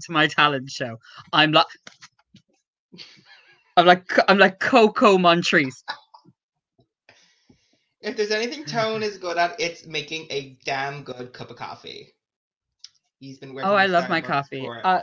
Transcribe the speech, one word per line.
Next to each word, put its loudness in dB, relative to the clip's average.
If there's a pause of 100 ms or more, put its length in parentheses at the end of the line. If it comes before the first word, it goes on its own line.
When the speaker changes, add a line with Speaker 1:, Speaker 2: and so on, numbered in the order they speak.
Speaker 1:
to -14
my 2
talent 0
show. -10 (360)
I'm 4
like, 4 (2000)
I'm 6
like, 4 (180)
I'm 6
like 4
Coco 4
Montrese. 2 (2250)
Speaker 2:
If -8
there's -2
anything -4
Tone -2
is -6
good -8
at, -2
it's -8
making -10
a -10
damn -6
good -14
cup -16
of -20
coffee. -18 (1080)
He's -20
been -18
working -6
Speaker 1:
Oh, 0
I 2
Speaker 2:
at 0
Speaker 1:
love 0
my -2
Speaker 2:
Starbucks -10
Speaker 1:
coffee. -6
Speaker 2:
for -8
Speaker 1:
Uh, 2